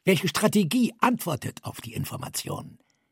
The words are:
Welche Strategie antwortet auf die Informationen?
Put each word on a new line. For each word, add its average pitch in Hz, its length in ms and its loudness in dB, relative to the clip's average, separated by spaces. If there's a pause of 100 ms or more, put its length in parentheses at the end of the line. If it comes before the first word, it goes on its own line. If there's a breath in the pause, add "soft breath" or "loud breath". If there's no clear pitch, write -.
Welche 185 240 4
Strategie 214 720 2
antwortet - 640 -2
auf - 160 -12
die - 140 -14
Informationen? - 840 -8 (340)